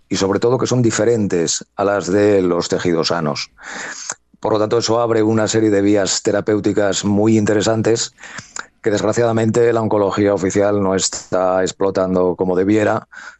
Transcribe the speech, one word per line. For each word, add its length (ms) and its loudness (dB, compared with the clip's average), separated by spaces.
y 80 -4
sobre 240 0
todo 180 2
que 80 -2
son 160 0
diferentes 840 0
a 100 -4
las 220 -2
de 360 2
los 260 0
tejidos 400 0
sanos. 420 -4
Por 120 -2
lo 60 2
tanto, 200 0
eso 220 0
abre 220 0
una 260 2
serie 220 2
de 100 2
vías 420 2
terapéuticas 840 0
muy 340 2
interesantes 760 0
que 80 0
desgraciadamente 800 2
la 80 0
oncología 540 0
oficial 480 0
no 120 0
está 680 -2
explotando 720 0
como 180 -2
debiera 540 0